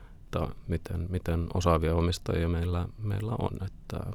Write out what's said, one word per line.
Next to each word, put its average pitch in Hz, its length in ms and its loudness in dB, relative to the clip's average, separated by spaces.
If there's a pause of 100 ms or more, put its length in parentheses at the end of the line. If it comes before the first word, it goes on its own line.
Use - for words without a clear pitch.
(240)
että 80 240 -2 (200)
miten, 85 420 -2
miten 85 440 0
osaavia 82 420 6
omistajia 85 540 2
meillä, 87 380 2 (100)
meillä 107 420 -2
on. - 140 0
Että, - 460 -6 (160)